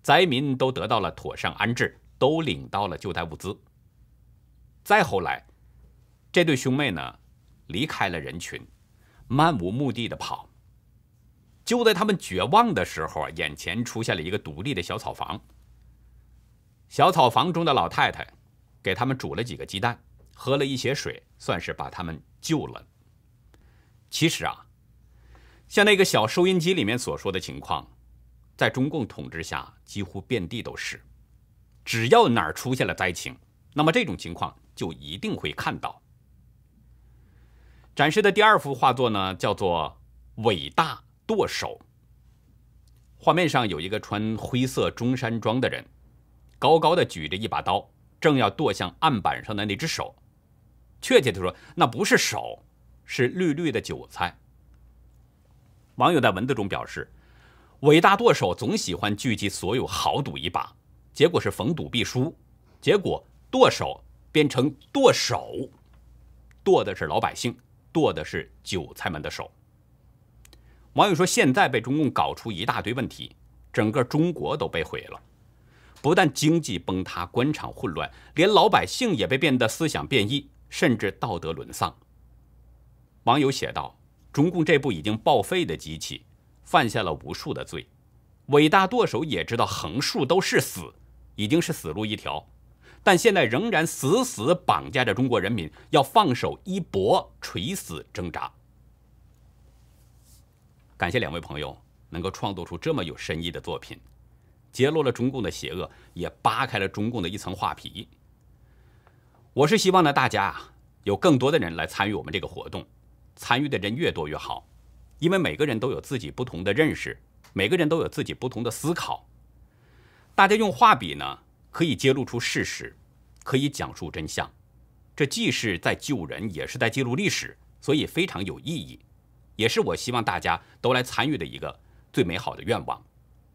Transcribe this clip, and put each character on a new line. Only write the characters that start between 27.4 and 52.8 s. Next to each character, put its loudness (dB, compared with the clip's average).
况， -6
在 4
中 -2
共 -4
统 -14
治 -10
下 -8
几 -8
乎 -10
遍 -4
地 -10
都 -12
是。 -10
只 0
要 8
哪 2
儿 -2
出 -4
现 0
了 0
灾 -2
情， -10
那 -2
么 4
这 2
种 -6
情 -10
况 -6
就 -6
一 -14
定 -4
会 -6
看 -6
到。 -10
展 4
示 4
的 4
第 4
二 8
幅 -4
画 4
作 2
呢， -2
叫 0
做 -2
《伟 0
大 -2
剁 0
手》。 -8
画 4
面 4
上 2
有 -4
一 -6
个 -4
穿 -4
灰 -2
色 0
中 -2
山 -4
装 0
的 2
人， -6
高 6
高 4
的 4
举 -6
着 -4
一 -4
把 -4
刀， -2
正 6
要 4
剁 0
向 -4
案 2
板 -2
上 -8
的 -2
那 -2
只 -6
手。 -8
确 6
切 2
地 -6
说， -2
那 6
不 -4
是 4
手， -4